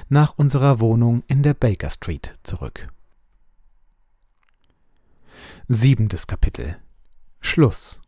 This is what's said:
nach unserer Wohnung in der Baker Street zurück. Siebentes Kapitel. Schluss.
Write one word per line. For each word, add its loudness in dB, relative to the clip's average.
nach 4
unserer 2
Wohnung 2
in 2
der 2
Baker -2
Street -10
zurück. -10
Siebentes 2
Kapitel. -2
Schluss. -2